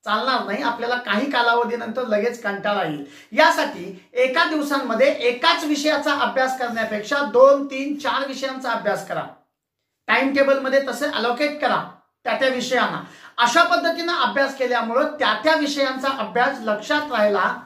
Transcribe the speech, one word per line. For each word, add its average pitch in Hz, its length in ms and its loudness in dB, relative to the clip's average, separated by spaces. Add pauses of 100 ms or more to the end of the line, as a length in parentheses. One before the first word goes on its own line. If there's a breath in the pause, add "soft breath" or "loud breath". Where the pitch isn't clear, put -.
चालणार 226 400 0
नाही. 214 180 -6
आपल्याला 233 340 -2
काही 220 340 -2
कालावधीनंतर 233 760 0
लगेच 220 360 -2
कंटाळा 202 400 -2
येईल. 151 220 -6 (280 loud breath)
यासाठी 196 800 2
एका 262 320 2
दिवसांमध्ये 277 640 0
एकाच 311 580 2
विषयाचा 294 500 0
अभ्यास 262 440 0
करण्यापेक्षा 220 640 -4
दोन, 277 440 6
तीन, 277 320 -4
चार 262 300 -2
विषयांचा 262 420 -6
अभ्यास 202 380 -4
करा. 160 140 -4 (880)
Time 254 260 2
टेबलमध्ये 269 540 4
तसे 262 180 -4
allocate 247 540 -2
करा - 220 0 (420)
त्या 226 140 -2
त्या 262 100 2
विषयांना. 233 540 -2 (360 loud breath)
अशा 330 240 4
पद्धतीनं 339 500 0
अभ्यास 269 460 0
केल्यामुळं 247 500 0 (100)
त्या 220 160 2 (100)
त्या 320 100 6
विषयांचा 277 540 -2 (100)
अभ्यास 240 420 0
लक्षात 254 520 -2
राहिला 208 420 2 (120)